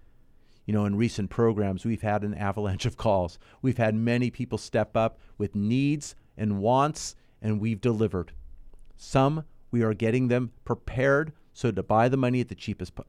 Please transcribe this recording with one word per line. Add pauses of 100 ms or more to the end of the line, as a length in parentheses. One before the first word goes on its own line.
(680)
You
know,
in
recent
programs,
we've
had
an
avalanche
of
calls. (240)
We've
had
many
people
step
up (200)
with
needs (220)
and
wants, (260)
and
we've
delivered. (640)
Some, (260)
we
are
getting
them (140)
prepared (220)
so
to
buy
the
money
at
the
cheapest
p-,